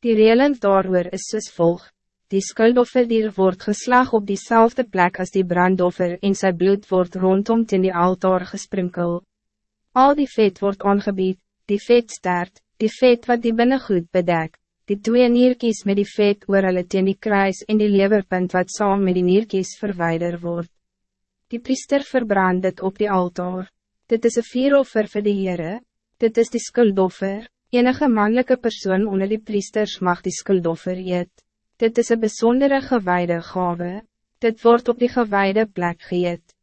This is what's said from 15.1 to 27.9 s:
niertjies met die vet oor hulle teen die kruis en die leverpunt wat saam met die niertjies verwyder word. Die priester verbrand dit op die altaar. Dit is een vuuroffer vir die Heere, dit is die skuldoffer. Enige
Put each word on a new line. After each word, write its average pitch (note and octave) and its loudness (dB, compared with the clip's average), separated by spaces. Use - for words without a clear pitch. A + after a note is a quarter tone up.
niertjies B3 2
met G3 0
die G3+ -2
vet G#3 0
oor G3 2
hulle F#3 -2
teen F#3+ 0
die G3 -2
kruis G3 -2
en G#3+ 2
die G#3 2
leverpunt G3 2
wat F#3 -2
saam G3 0
met F3+ 0
die F3+ 0
niertjies F#3+ 0
verwyder E3+ -4
word. E3+ -6
Die A#3 -8
priester C#4 -2
verbrand F#3+ 0
dit F3+ -8
op F#3+ -4
die G#3 0
altaar. F#3 -4
Dit A#3 2
is A3+ -2
een A#3 -4
vuuroffer C4 0
vir G#3 -6
die G#3 0
Heere, F3+ -4
dit A3+ 0
is A#3 0
die A#3 -4
skuldoffer. G3 0
Enige B3+ 2